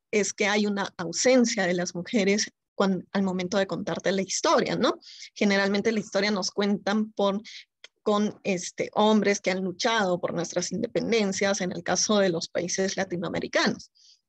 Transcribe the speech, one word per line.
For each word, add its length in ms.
es 200
que 160
hay 200
una 300
ausencia 680
de 80
las 220
mujeres 560
cuan-, 360
al 120
momento 340
de 100
contarte 460
la 80
historia, 560
¿no? 220
Generalmente 580
la 80
historia 320
nos 200
cuentan 600
por, 300
con, 400
este, 500
hombres 480
que 100
han 120
luchado 580
por 120
nuestras 380
independencias, 880
en 140
el 100
caso 360
de 100
los 180
países 480
latinoamericanos. 960